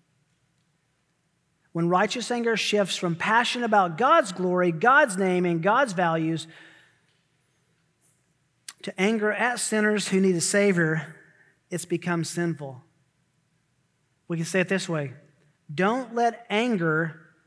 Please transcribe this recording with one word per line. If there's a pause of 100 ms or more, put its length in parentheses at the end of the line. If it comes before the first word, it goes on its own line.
(1700)
When
righteous
anger
shifts
from
passion
about
God's
glory,
God's
name,
and
God's
values (2250)
to
anger
at
sinners
who
need
a
Savior, (560)
it's
become
sinful. (1400)
We
can
say
it
this
way. (600)
Don't
let
anger (140)